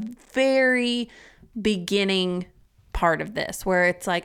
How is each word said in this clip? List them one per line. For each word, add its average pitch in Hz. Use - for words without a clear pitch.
very 254
beginning 190
part 170
of 202
this -
where 180
it's 175
like, 175